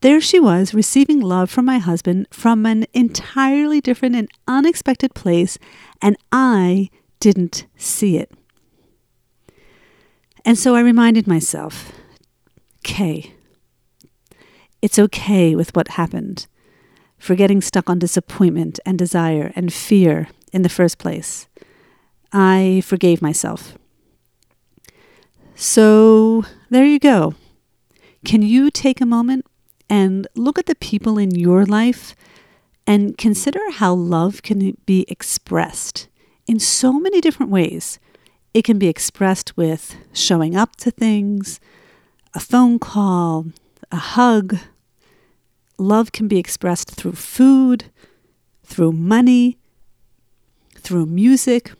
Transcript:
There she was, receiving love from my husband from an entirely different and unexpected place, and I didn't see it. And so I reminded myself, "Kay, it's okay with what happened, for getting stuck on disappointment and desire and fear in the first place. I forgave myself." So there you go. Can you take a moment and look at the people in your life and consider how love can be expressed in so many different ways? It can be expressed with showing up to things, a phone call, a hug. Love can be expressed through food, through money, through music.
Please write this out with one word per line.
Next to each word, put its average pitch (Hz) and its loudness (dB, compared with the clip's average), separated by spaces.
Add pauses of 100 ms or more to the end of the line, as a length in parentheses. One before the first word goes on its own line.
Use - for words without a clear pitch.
There 294 4
she 359 2
was, 190 2
receiving 277 2
love 185 -2
from 247 -2
my 254 0
husband 180 -4
from 226 0
an 226 0
entirely 269 -2
different 247 -2
and 220 -6 (180)
unexpected 269 -2
place, 175 -2 (440)
and 202 2 (160)
I 196 2 (300)
didn't 196 0 (120)
see - -2
it. - -8 (2250)
And 226 4
so 247 2
I 240 4
reminded 233 4
myself, 156 -4 (920)
"Kay, 165 -6 (1500)
it's - 0
okay 190 2
with 170 -4
what - -4
happened, - -8 (680)
for - -2
getting 196 2
stuck 180 -4
on 175 0
disappointment 170 -2
and 185 -2
desire 165 -2
and 175 -6
fear 160 2 (240)
in 190 0
the 180 2
first 175 -2
place. - -10 (840)
I 190 2
forgave 175 0
myself." - -6 (1800)
So 220 6 (240)
there 254 4
you 294 4
go. 185 2 (880)
Can 214 2
you 254 2
take - -2
a 254 0
moment 240 -2 (440)
and 196 0
look 254 -2
at 349 -6
the 330 -2
people 214 -4
in 202 0
your 180 2
life 220 -2 (720)
and 208 0
consider 277 -2 (120)
how 202 -2
love 180 -2
can 196 -4
be 185 0
expressed - -8 (380)
in 226 -2
so 254 0
many 381 0
different 311 -2
ways? 175 -4 (560)
It 220 2
can 220 2
be 196 0
expressed - -4
with 160 -4 (180)
showing 165 -2
up 214 -2
to - -4
things, 208 -4 (760)
a - -10
phone 247 2
call, 175 -4 (440)
a - -10
hug. 214 0 (1200)
Love 214 0
can 214 -6
be 196 0
expressed - -6
through - -10
food, 262 2 (800)
through 165 -2
money, 240 2 (1160)
through 170 -4
music. 240 2